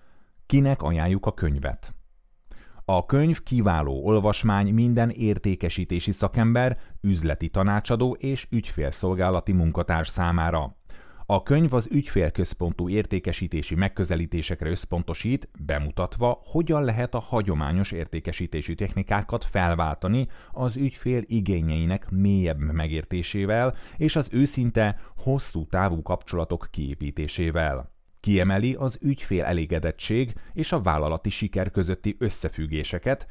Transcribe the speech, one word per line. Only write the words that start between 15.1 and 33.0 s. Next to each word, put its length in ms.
bemutatva, 840
hogyan 400
lehet 300
a 60
hagyományos 720
értékesítési 840
technikákat 720
felváltani 800
az 260
ügyfél 500
igényeinek 840
mélyebb 640
megértésével 1000
és 200
az 160
őszinte, 680
hosszú 500
távú 360
kapcsolatok 680
kiépítésével. 1200
Kiemeli 540
az 260
ügyfél 440
elégedettség 880
és 200
a 100
vállalati 480
siker 400
közötti 480
összefüggéseket, 1120